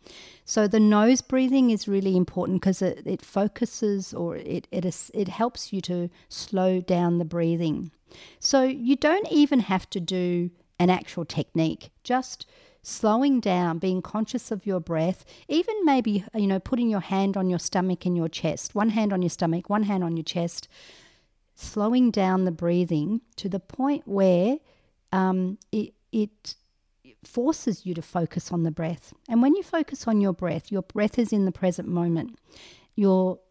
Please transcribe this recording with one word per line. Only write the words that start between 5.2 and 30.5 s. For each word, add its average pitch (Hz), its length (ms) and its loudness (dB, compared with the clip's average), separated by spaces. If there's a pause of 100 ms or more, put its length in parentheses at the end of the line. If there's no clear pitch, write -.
helps - 440 -4
you 190 100 -4
to 175 280 -4 (180)
slow 185 540 0
down 175 340 2
the 170 80 0
breathing. 165 680 -2 (500)
So 269 220 4
you 262 320 0
don't 339 380 2
even 294 280 4
have 185 300 -2
to 196 100 -4
do 175 500 -2 (280)
an 180 120 6
actual 180 340 -2
technique, - 640 -2 (140)
just - 420 -4 (380)
slowing 240 580 0
down, 180 380 0
being 185 240 -2
conscious - 480 -6
of 214 160 -6
your 185 140 -2
breath, 165 440 -2 (240)
even 359 340 0
maybe, 226 420 2 (100)
you 208 120 0
know, 190 140 0
putting 240 300 -2
your 202 100 0
hand 196 380 0
on 185 100 0
your 175 100 0
stomach 185 460 -2
and 180 100 0
your 165 140 0
chest, - 460 -6
one 214 160 0
hand 208 240 0
on 180 80 0
your 170 80 0
stomach, 170 400 -2
one 208 140 0
hand 196 200 -2
on 165 100 -2
your 165 100 -4
chest, - 440 -6 (840)
slowing 233 560 0
down 185 340 2
the 180 80 0
breathing 170 680 0 (140)
to 202 120 -8
the 185 120 -6
point 277 460 -4
where, 196 520 2 (520)
um, 185 460 0 (160)
it, 214 220 -4 (180)
it - 440 -4 (640)
forces 240 640 -2
you 180 80 -4
to 160 80 -8
focus - 500 -4
on 170 120 0
the 165 60 0
breath. 160 440 -8 (160)
And 233 100 4
when 285 160 6
you 392 60 -2
focus - 440 -4
on 214 140 2
your 190 140 2
breath, 165 360 -6